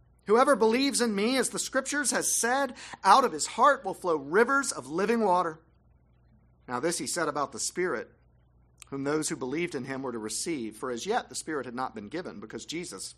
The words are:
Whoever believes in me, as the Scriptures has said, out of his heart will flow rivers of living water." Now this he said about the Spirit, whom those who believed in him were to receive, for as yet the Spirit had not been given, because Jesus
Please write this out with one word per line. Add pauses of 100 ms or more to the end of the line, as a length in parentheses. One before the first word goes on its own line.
(260)
Whoever
believes
in
me,
as
the
Scriptures
has
said, (260)
out
of
his
heart
will
flow
rivers
of
living
water." (1080)
Now
this
he
said
about
the
Spirit, (800)
whom
those
who
believed
in
him
were
to
receive,
for
as
yet
the
Spirit
had
not
been
given,
because
Jesus